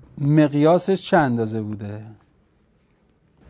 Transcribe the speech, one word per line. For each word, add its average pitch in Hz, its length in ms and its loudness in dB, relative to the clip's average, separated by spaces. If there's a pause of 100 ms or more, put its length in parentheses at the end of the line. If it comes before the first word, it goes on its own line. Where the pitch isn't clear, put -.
(180)
مقیاسش 151 840 2
چه - 160 0
اندازه 117 440 0
بوده؟ 104 440 -12 (1400)